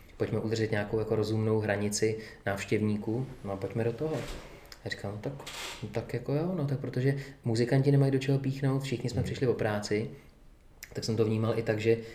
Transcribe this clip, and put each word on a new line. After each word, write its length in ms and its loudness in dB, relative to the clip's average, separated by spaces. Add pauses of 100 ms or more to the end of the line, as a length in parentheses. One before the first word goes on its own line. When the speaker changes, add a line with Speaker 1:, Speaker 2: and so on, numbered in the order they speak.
(180)
Speaker 1:
Pojďme 220 0
udržet 320 0
nějakou 280 0
jako 160 0
rozumnou 440 2
hranici 580 0 (280)
návštěvníků, 800 0 (160)
no 80 -6
a 60 -4
pojďme 260 -2
do 100 0
toho. 220 -2 (680)
A 40 -4
říkám: 220 -6
„No 100 -8
tak, 120 -6 (500)
no 80 -8
tak 220 -4
jako 200 -2
jo, 240 0
no 80 0
tak 140 0
protože 360 0 (300)
muzikanti 460 4
nemají 200 6
do 80 4
čeho 200 2
píchnout, 440 0
všichni 260 -2
jsme 100 -2
Speaker 2:
Hmm. 60 0
Speaker 1:
přišli 220 0
o 60 4
práci.“ 540 0 (880)
Tak 100 -6
jsem 140 -2
to 80 6
vnímal 340 2
i 40 -2
tak, 160 0
že 180 6 (160)